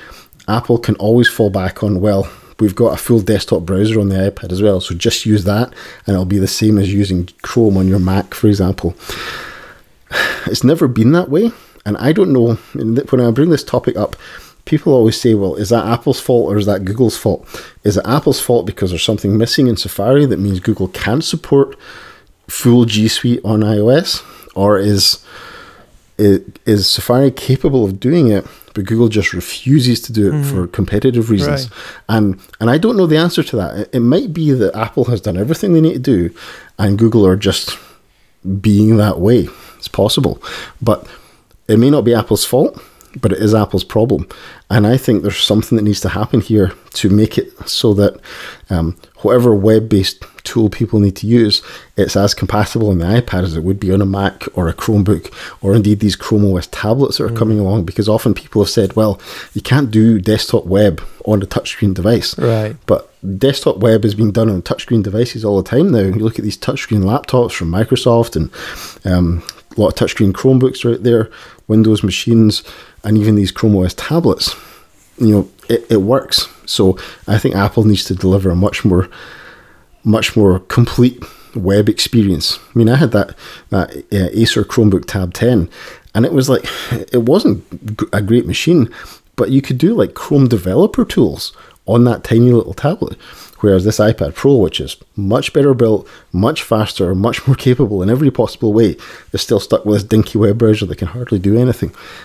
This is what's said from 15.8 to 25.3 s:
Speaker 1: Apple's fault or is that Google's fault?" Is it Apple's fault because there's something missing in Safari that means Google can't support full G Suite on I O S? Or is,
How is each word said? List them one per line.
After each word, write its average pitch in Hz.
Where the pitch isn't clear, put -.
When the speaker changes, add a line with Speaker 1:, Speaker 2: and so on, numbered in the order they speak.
Speaker 1:
Apple's 120
fault 117
or 104
is 101
that 98
Google's 110
fault?" -
Is 98
it 95
Apple's 139
fault 117
because 95
there's 87
something 107
missing 123
in 113
Safari 135
that 98
means 98
Google 98
can't 123
support -
full 120
G 110
Suite 120
on 107
I 107
O 104
S? 151
Or 101
is, 104